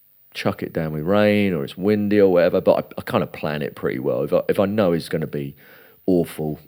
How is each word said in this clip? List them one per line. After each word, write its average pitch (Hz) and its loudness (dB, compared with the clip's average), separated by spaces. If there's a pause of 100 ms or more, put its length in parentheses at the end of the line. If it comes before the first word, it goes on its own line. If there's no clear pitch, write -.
(340)
chuck - -4
it - -8
down 80 -4
with 76 -4
rain, 104 2
or 73 -2
it's - -10
windy 104 2
or 98 6
whatever, 87 4
but - 2
I, - -10
I - -14
kind 98 -2
of - -8
plan 76 -6
it - -8
pretty 58 -4
well. 67 -2
If 76 -4
I, 85 4
if - 0
I 101 4
know 101 0
it's 80 -4
gonna 80 -4
be 71 -8 (500)
awful, 80 0